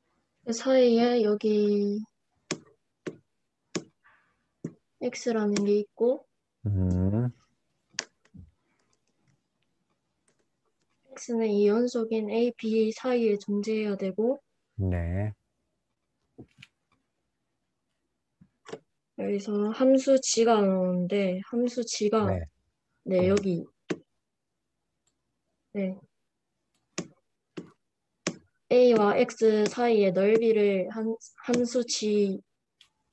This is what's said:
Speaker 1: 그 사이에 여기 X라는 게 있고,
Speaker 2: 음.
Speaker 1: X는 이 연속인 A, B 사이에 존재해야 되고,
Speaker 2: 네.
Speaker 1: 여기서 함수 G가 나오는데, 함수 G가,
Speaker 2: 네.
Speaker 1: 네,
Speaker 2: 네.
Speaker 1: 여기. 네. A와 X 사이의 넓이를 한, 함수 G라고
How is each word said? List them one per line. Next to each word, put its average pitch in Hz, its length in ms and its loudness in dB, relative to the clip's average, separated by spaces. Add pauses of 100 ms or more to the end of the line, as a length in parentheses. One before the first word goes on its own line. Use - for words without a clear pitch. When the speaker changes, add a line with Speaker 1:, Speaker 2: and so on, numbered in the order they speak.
(440)
Speaker 1:
그 233 80 -6
사이에 240 720 4
여기 208 760 0 (3000)
X라는 214 640 -2
게 208 160 2
있고, 240 480 -2 (380)
Speaker 2:
음. 95 600 0 (3750)
Speaker 1:
X는 226 380 -4
이 202 180 2
연속인 226 640 0
A, 233 220 0
B 220 400 0
사이에 233 460 0
존재해야 208 580 -4
되고, 214 440 -4 (360)
Speaker 2:
네. 92 560 -4 (3750)
Speaker 1:
여기서 202 520 -4
함수 262 520 4
G가 226 380 2
나오는데, 185 880 0
함수 240 380 -4
G가, 214 420 -2
Speaker 2:
네. 90 180 -4 (600)
Speaker 1:
네, 185 140 0
Speaker 2:
네. 185 80 2
Speaker 1:
여기. 196 380 0 (2000)
네. 190 260 -6 (2750)
A와 233 460 6
X 214 480 2
사이의 220 460 2
넓이를 202 760 2
한, 220 260 -6 (220)
함수 240 480 -2
G라고 208 560 -2 (720)